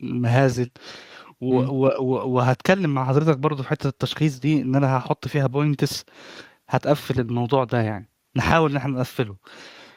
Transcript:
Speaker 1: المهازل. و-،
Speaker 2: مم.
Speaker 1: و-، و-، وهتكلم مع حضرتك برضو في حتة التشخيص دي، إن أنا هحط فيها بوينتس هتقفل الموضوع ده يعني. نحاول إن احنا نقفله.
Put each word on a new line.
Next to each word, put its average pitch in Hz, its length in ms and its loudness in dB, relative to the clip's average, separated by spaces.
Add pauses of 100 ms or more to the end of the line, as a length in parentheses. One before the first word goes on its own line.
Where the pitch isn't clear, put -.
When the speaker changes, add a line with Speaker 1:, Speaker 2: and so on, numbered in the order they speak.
Speaker 1:
المهازل. 123 680 2 (720)
و-، 127 220 2
Speaker 2:
مم. 131 80 -2
Speaker 1:
و-، 135 320 2
و-، 127 320 -2
وهتكلم 143 600 2
مع 131 120 -2
حضرتك 147 320 2
برضو 139 240 -2
في 123 60 -10
حتة 143 200 -2
التشخيص 135 500 -2
دي، 143 240 2
إن 127 120 -2
أنا 135 240 4
هحط - 300 -4
فيها 139 180 0
بوينتس 143 580 0 (640)
هتقفل 131 520 0
الموضوع 120 440 0
ده 120 160 0
يعني. 107 300 -4 (260)
نحاول 160 340 4
إن 143 60 -2
احنا 135 160 -2
نقفله. 123 440 -4 (600)